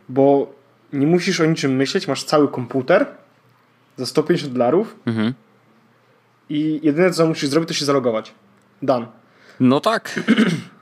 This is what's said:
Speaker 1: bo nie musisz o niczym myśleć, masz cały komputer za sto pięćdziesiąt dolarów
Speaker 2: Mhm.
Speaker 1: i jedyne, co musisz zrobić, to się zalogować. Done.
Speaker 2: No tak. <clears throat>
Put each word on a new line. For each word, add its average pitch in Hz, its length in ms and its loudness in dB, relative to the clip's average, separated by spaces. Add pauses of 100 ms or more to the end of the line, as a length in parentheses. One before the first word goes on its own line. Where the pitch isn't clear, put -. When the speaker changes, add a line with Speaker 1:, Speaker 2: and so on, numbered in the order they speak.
Speaker 1:
bo 135 440 2 (400)
nie 143 140 0
musisz 170 340 0
o 160 60 2
niczym 151 300 0
myśleć, 139 320 -2
masz 135 160 -6
cały 151 240 2
komputer 139 580 0 (880)
za 127 100 -8
sto - 160 -2
pięćdziesiąt 151 320 -2
dolarów 139 420 0 (100)
Speaker 2:
Mhm. 113 280 -2 (1120)
Speaker 1:
i 151 340 -4
jedyne, 160 280 2
co 165 160 2
musisz 160 220 -2
zrobić, 160 200 0
to 165 60 -6
się 151 100 -4
zalogować. 123 500 -2 (480)
Done. 123 240 0 (540)
Speaker 2:
No 131 200 4
tak. 220 300 -2
<clears throat> - 100 -8 (600)